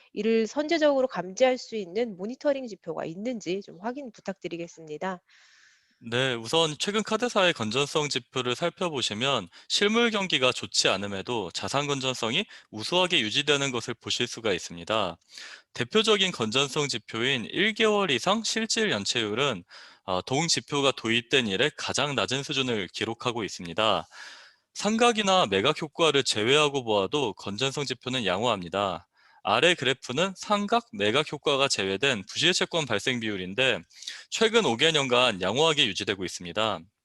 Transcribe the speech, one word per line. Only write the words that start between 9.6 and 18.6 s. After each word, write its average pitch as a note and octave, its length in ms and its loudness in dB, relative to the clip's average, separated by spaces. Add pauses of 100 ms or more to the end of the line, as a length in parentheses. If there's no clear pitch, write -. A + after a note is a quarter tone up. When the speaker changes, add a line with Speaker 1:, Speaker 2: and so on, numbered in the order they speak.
Speaker 2:
실물 A3+ 440 4
경기가 E3 420 2
좋지 - 360 0
않음에도 G2 640 -2
자산 C3+ 340 -2
건전성이 C3 580 -2 (260)
우수하게 F3 500 2
유지되는 C#3 520 0
것을 A#2+ 220 -4
보실 - 320 -4
수가 A2+ 260 -2
있습니다. F2 640 -4 (560)
대표적인 G#3 600 2
건전성 C3+ 560 -2
지표인 A#2+ 580 -4
일 G#3 260 0
개월 G#3 380 2
이상 F#3 320 0
실질 A3 480 -2